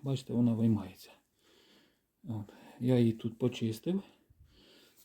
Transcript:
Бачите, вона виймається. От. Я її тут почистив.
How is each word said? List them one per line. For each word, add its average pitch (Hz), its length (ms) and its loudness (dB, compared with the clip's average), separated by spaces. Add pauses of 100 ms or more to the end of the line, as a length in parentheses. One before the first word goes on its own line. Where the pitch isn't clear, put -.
Бачите, 135 300 -6
вона 117 220 2
виймається. 107 560 0 (1120)
От. 107 280 -10 (280)
Я 123 180 4
її 117 140 6
тут - 260 -8
почистив. 123 640 -4 (1040)